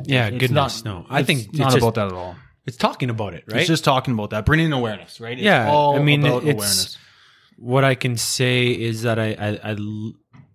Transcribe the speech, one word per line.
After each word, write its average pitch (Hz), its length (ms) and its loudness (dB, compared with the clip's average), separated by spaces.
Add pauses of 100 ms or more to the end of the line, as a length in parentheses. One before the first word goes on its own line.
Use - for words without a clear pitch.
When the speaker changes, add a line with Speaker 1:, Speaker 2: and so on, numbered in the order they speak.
Speaker 1:
Yeah, 127 240 0
Speaker 2:
It's 110 100 -4
Speaker 1:
goodness, 131 460 0
Speaker 2:
not, 95 160 -8
Speaker 1:
no. - 100 -18
I 143 100 0
Speaker 2:
it's 135 60 0
Speaker 1:
think 143 220 0
it's 151 100 -6
Speaker 2:
not 135 140 2
Speaker 1:
just 127 60 6
Speaker 2:
about 117 180 2
that 104 100 0
at 92 60 -6
all. 90 240 -10 (300)
Speaker 1:
It's - 100 -12
talking 143 340 -2
about 107 240 -6
it, 78 140 -16
right? 110 120 -2
Speaker 2:
It's 170 80 2
just 165 160 2
talking 131 300 2
about 104 160 -4
that, 107 160 -4
bringing 156 260 4
awareness, 117 480 -6
right? 117 160 -10
It's 240 60 -6
Speaker 1:
Yeah, 160 260 4
Speaker 2:
all 147 280 4
Speaker 1:
I 143 60 4
mean, 147 220 4
Speaker 2:
about 143 200 2
Speaker 1:
it's 147 80 2
Speaker 2:
awareness. - 460 -2 (580)
Speaker 1:
what 123 280 2
I 131 120 2
can 123 200 -4
say 123 520 0
is 113 340 -2
that 113 160 0
I, 110 140 0
I, 104 160 -4 (160)
I 107 80 -8
l-, 107 400 -8 (420)